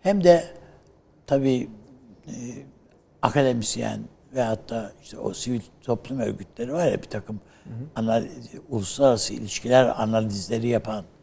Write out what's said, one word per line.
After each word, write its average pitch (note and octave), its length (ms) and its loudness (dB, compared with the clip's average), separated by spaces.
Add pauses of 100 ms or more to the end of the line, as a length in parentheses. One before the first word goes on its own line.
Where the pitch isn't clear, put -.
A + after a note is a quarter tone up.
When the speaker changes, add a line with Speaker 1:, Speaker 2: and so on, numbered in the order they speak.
Speaker 1:
hem F#3+ 240 2
de E3+ 200 8 (800)
tabii, C3+ 420 2 (580)
e, - 60 -14 (920)
akademisyen A#2 760 0 (340)
veyahut A2+ 360 -2
da A2+ 220 -8 (100)
işte - 160 -18
o - 160 -4
sivil A#2+ 260 -4 (220)
toplum B2 380 -4
örgütleri G#2+ 520 -6
var - 140 2
ya, - 160 0
bir - 80 -18
takım G#2+ 300 -8 (240)
Speaker 2:
Hı - 60 -18
hı. A#2 40 -12 (220)
Speaker 1:
anal-, A2+ 320 0 (400)
uluslararası A#2 680 2
ilişkiler A#2+ 680 4
analizleri A2 680 0
yapan G#2+ 360 -2 (180)